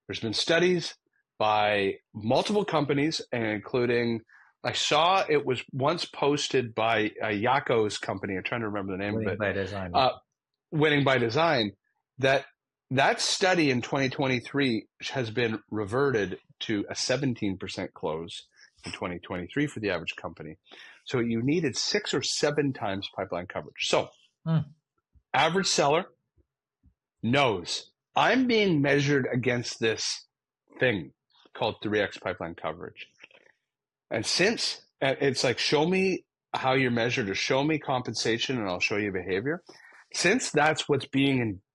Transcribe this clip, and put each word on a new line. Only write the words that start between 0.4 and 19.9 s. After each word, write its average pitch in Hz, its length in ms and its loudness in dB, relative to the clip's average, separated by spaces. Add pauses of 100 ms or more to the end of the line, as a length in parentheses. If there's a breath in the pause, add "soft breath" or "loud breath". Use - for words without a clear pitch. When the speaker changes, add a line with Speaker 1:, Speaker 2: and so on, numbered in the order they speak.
Speaker 1:
by 104 580 2 (180)
multiple 110 500 0
companies, 147 580 0 (100)
and 120 140 -2
including, 117 760 0 (420 soft breath)
I 120 100 -2
saw 170 540 2
it 143 200 2
was 127 160 -2 (100)
once 147 320 0
posted 139 720 0
by, 110 380 2 (100)
uh, 110 60 -2
Yako's 113 680 0
company. 98 400 -4
I'm 90 60 -6
trying 120 180 -4
to 110 80 -4
remember 101 240 -6
the 92 60 -6
name 101 160 -4
Speaker 2:
Winning 110 140 -2
Speaker 1:
of 95 60 -2
it. 98 40 -12
Speaker 2:
by 101 140 0
Design. 95 420 -6
Speaker 1:
Uh, 131 160 4 (600)
Winning 147 340 4
by 131 120 4
Design, 120 560 2 (460)
that, 135 260 4 (460)
that 143 300 2
study 180 500 2
in 123 100 2
twenty 135 300 -2
twenty-three 131 800 0 (220)
has 120 200 -4
been 110 300 0 (100)
reverted 107 680 0 (220)
to 104 300 -2
a 95 40 -6
seventeen 123 600 0
percent - 380 -8
close 82 520 -6 (380 soft breath)
in - 80 -12
twenty 90 280 -6
twenty-three 92 460 -4
for 143 140 -8
the 104 100 -2